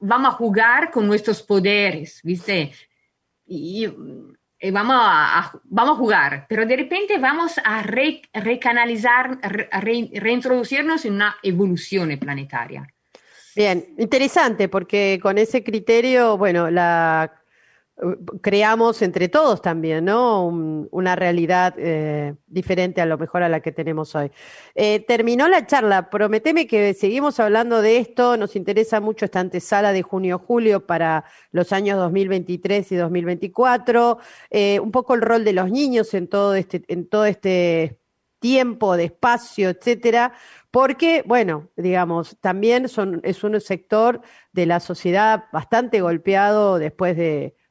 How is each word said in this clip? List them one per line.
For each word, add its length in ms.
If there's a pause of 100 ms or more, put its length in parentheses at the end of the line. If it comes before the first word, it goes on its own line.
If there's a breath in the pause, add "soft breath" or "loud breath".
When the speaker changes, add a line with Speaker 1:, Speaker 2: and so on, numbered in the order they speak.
Speaker 1:
vamos 340
a 20
jugar 540
con 160
nuestros 360
poderes, 800
¿viste? 480 (760)
Y, 420 (720)
y 100
vamos 280
a, 400
a, 260
vamos 300
a 40
jugar, 500
pero 180
de 100
repente 420
vamos 460
a 180
re-, 380 (140)
recanalizar, 1040
re-, 320
re-, 400
reintroducirnos 920
en 80
una 280
evolución 760
planetaria. 680 (680 soft breath)
Speaker 2:
Bien, 420
interesante, 720
porque 540
con 160
ese 260
criterio, 720
bueno, 340
la, 640 (1080 soft breath)
creamos 580
entre 300
todos 320
también, 420
¿no? 400
Un, 460
una 260
realidad, 640
eh, 560 (120)
diferente 540
a 60
lo 100
mejor 260
a 60
la 120
que 120
tenemos 420
hoy. 160 (440 loud breath)
Eh, 340
terminó 400
la 180
charla, 440
prometeme 560
que 260
seguimos 480
hablando 400
de 160
esto, 400
nos 180
interesa 460
mucho 240
esta 160
antesala 540
de 80
junio-julio 840
para 380 (280 soft breath)
los 200
años 240
dos 160
mil 160
veintitrés 640
y 40
dos 140
mil 140
veinticuatro, 920 (320 loud breath)
eh, 300
un 120
poco 220
el 80
rol 200
de 120
los 160
niños 420
en 160
todo 260
este, 340
en 200
todo 160
este 720 (400)
tiempo, 600
de 60
espacio, 680
etcétera, 640 (360 loud breath)
porque, 540
bueno, 500
digamos, 680
también 480
son, 340
es 180
un 200
sector 580 (320 soft breath)
de 140
la 140
sociedad 720
bastante 520
golpeado 760
después 380
de, 380 (160)